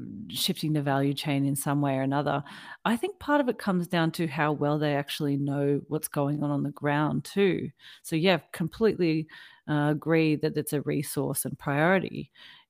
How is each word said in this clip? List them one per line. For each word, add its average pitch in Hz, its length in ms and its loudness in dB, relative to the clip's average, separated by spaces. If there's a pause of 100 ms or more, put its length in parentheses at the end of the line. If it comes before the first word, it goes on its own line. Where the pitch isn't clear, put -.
(300)
shifting 156 440 -2
the 151 100 2
value 139 300 2
chain 139 320 0
in 139 100 0
some 143 260 0
way 139 160 2
or 135 60 0
another, 139 400 0 (400)
I 214 120 2
think 370 240 -6
part 294 220 2
of 247 80 2
it 240 80 -2
comes 180 300 0
down 165 260 2
to 165 140 -2
how 151 240 0
well 147 260 2
they 147 180 2
actually 143 420 0
know 143 500 0
what's 156 200 -4
going 147 360 0
on 147 80 -2
on 143 120 0
the 139 80 -2
ground 147 540 0
too. 185 460 0 (320)
So, - 120 -4
yeah, 170 240 4 (140)
completely, 165 720 0 (400)
uh, 147 240 2
agree 156 440 2
that 151 220 -2
it's 147 160 -4
a 143 80 0
resource 143 640 -2
and 131 120 -6
priority 156 720 0 (380)